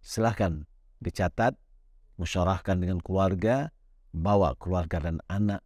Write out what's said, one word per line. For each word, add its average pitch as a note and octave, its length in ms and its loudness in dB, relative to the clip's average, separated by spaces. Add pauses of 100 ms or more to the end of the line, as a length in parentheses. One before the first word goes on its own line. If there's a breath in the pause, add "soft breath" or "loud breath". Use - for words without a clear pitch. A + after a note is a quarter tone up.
Silahkan G2 600 -2 (340)
dicatat, A2+ 560 -2 (640)
musyawarahkan F#2 640 0
dengan F2+ 180 0
keluarga, G2 720 0 (400)
bawa E2+ 480 2
keluarga F2 400 -2
dan E2 220 -4 (100)
anak G2+ 340 0